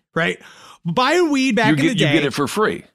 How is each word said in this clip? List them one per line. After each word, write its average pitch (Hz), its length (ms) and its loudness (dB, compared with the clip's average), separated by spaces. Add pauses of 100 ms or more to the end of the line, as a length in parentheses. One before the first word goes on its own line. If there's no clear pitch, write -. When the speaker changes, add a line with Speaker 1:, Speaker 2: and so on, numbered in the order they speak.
(140)
Speaker 1:
right? 170 240 -2 (460)
Buying 285 460 0
weed 262 260 0
back 226 100 2
Speaker 2:
You 214 60 4
Speaker 1:
in 156 80 0
Speaker 2:
get, 147 80 2
Speaker 1:
the 254 80 -2
day. 156 100 2
Speaker 2:
you 147 140 2
get 147 60 0
it 131 80 -4
for 143 120 -2
free. 202 380 -4 (100)